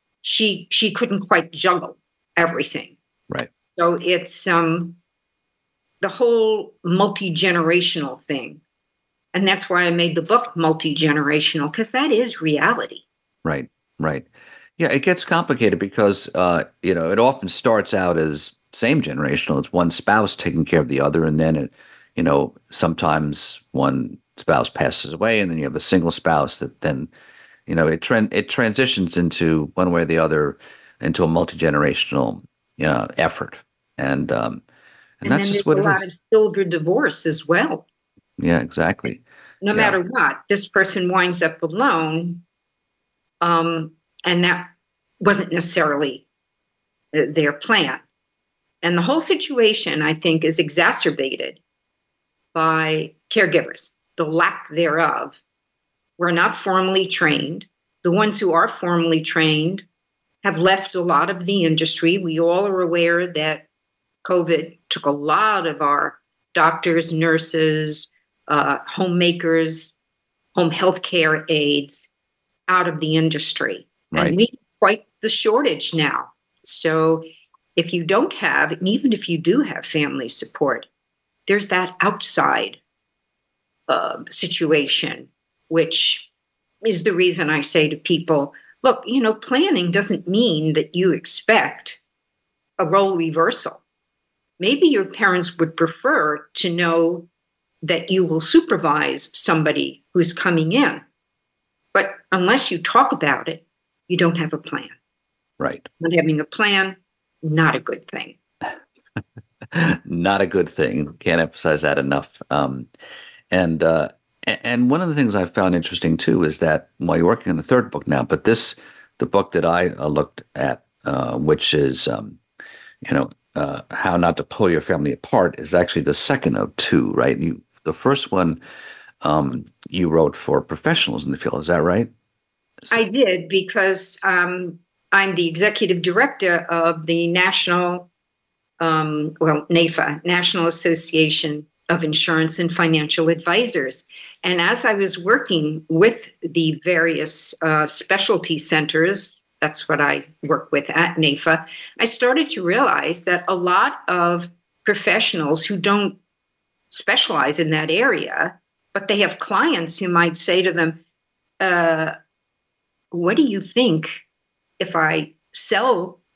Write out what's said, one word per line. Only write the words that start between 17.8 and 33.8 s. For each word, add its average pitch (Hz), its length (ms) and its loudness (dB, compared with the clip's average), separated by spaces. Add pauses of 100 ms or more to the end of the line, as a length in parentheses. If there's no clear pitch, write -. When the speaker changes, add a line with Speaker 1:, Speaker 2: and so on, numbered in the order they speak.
Speaker 2:
out 90 240 0
as 76 360 -4 (180)
same 143 300 0
generational. 71 560 -4
It's - 140 -6
one 85 180 2
spouse 101 460 0
taking 80 280 -2
care 80 160 2
of 65 80 -2
the 69 120 0
other. 78 240 2
And 78 140 0
then, 80 180 2
it, - 160 -6 (440)
you 82 60 -2
know, 71 320 0 (160)
sometimes 76 920 -2 (120)
one 65 460 -2 (180)
spouse 64 340 0
passes - 420 -2
away 107 280 0
and 92 100 -2
then 80 80 -4
you 76 60 -4
have 69 120 -8
a 76 40 -6
single 85 300 2
spouse 76 480 0
that - 220 -10
then, 73 280 -4 (580)
you 82 80 -6
know, 82 140 2
it 82 140 0
tran-, 107 320 0
it - 140 -2
transitions 110 680 0
into 82 580 0
one 90 160 0
way 85 120 2
or - 20 0
the 82 140 0
other 76 400 0 (420)
into 82 240 0
a 80 40 2
multi-generational, 73 1120 0 (340)
you 78 100 -4
know, 62 200 0 (100)
effort. - 460 -4 (340)